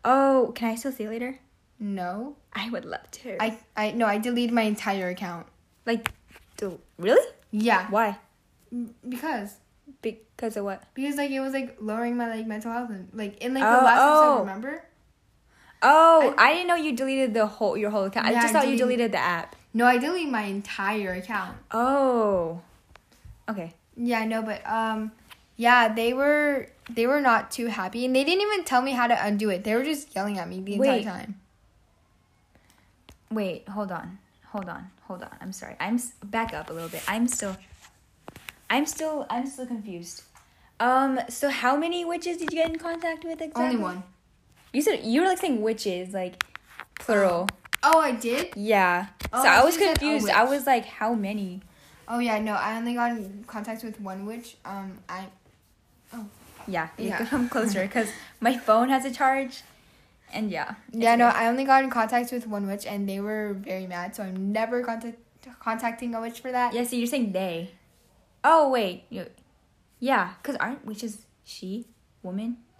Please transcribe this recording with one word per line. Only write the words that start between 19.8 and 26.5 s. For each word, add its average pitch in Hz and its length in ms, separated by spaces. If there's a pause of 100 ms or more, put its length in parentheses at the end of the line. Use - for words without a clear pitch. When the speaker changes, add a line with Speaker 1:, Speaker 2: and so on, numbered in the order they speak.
Speaker 2:
I 247 140
deleted 311 340
my 220 120
entire 202 680
account. 185 460 (140)
Speaker 1:
Oh. 226 880 (880)
Okay. 175 240 (220)
Speaker 2:
Yeah, 240 280
no, 220 180
but, 214 240
um, 220 460 (440)
yeah, 233 360
they 233 220
were, 285 540 (200)